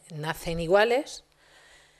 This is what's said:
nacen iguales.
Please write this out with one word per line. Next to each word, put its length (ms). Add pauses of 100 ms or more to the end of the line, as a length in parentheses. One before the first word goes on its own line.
(120)
nacen 480
iguales. 640 (760)